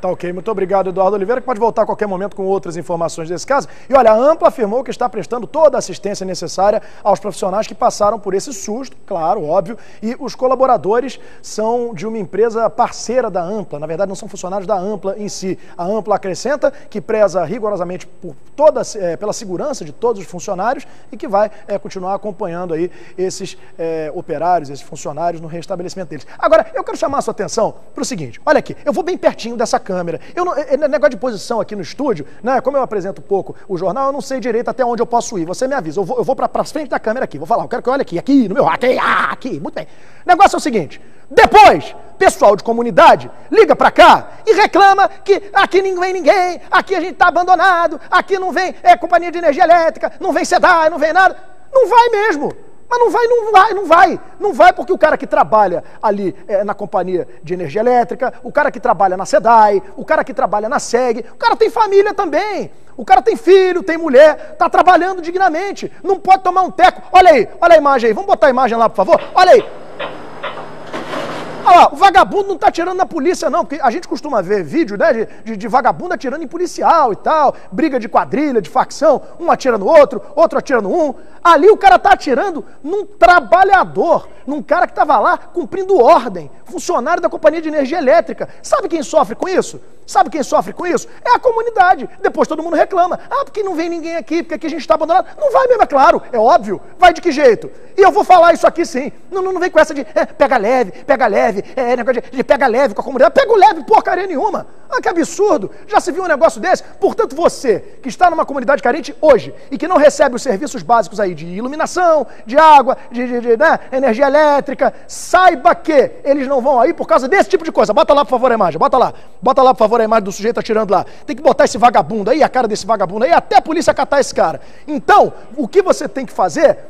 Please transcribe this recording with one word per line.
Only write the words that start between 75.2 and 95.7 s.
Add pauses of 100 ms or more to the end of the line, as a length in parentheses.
de,
de
vagabundo
atirando
em
policial
e
tal, (160)
briga
de
quadrilha,
de
facção, (180)
um
atira
no
outro, (140)
outro
atira
no
um. (280)
Ali
o
cara
tá
atirando (200)
num
trabalhador, (180)
num
cara
que
tava
lá
cumprindo
ordem, (140)
funcionário
da
Companhia
de
Energia
Elétrica. (140)
Sabe
quem
sofre
com
isso? (260)
Sabe
quem
sofre
com
isso? (160)
É
a
comunidade. (140)
Depois
todo
mundo
reclama. (100)
"Ah,
porque
não
vem
ninguém
aqui,
porque
aqui
a
gente
tá
abandonado." (100)
Não
vai
mesmo,